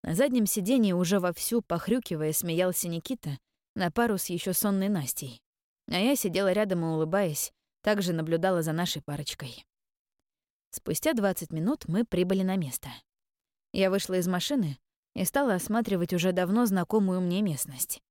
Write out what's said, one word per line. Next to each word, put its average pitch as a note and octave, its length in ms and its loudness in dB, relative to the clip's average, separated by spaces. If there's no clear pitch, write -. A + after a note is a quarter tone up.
На D#3+ 80 -2
заднем A#3 320 2
сиденье G#3 480 2
уже F3+ 260 2
вовсю, F3+ 440 -2
похрюкивая, E3+ 680 -2
смеялся F3 560 0
Никита E3 520 -6
на F3+ 160 0
пару A3+ 300 0
с - 80 -6
еще F3+ 260 -4
сонной G3 340 0
Настей, C#3 540 -4
а F#3 60 0
я A#3+ 180 4
сидела F#3+ 360 2
рядом F#3 340 2
и, E3 40 0
улыбаясь, D#3+ 600 0
также G3+ 320 0
наблюдала E3 480 2
за D#3+ 100 -2
нашей E3 300 -2
парочкой. - 640 -10
Спустя - 440 -2
двадцать G3 380 0
минут F3 360 -2
мы G3+ 180 0
прибыли F#3 380 0
на F#3 120 0
место. C#3 340 -4
Я F#3+ 160 4
вышла F#3+ 300 0
из F3 80 0
машины F3+ 500 0
и F3+ 100 -2
стала C4+ 300 2
осматривать G3 580 0
уже F3+ 200 2
давно F#3+ 340 2
знакомую F#3+ 520 2
мне F3+ 220 0
местность. C#3 580 -4